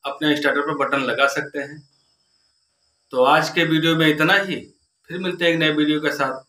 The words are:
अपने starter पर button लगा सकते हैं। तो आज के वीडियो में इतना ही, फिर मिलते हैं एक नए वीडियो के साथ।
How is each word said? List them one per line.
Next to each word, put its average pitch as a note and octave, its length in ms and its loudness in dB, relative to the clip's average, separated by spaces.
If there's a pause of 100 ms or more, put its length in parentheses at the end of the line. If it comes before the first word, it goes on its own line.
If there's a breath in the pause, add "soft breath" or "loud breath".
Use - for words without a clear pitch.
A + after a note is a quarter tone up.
अपने D3 320 0
starter C#3+ 260 0
पर D3+ 160 -4
button C#3 240 -2
लगा B2 260 0
सकते C#3+ 300 -6
हैं। C#3+ 220 -12 (1300)
तो B2+ 120 4
आज D#3 260 4
के E3+ 140 0
वीडियो D#3+ 320 2
में D#3+ 120 2
इतना D#3 260 2
ही, F#3+ 220 -2 (540)
फिर F3 80 -10
मिलते F3 260 -4
हैं E3+ 80 4
एक E3 60 0
नए D#3 140 2
वीडियो D3+ 280 0
के D3 120 -2
साथ। C#3 360 -4